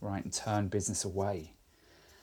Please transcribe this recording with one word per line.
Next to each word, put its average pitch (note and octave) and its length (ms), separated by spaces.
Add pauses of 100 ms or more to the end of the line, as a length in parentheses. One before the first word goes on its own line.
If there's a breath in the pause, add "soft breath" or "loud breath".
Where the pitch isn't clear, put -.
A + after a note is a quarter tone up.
right, G2 240
and - 80
turn G#2 360
business G2 360
away. G2 480 (720 soft breath)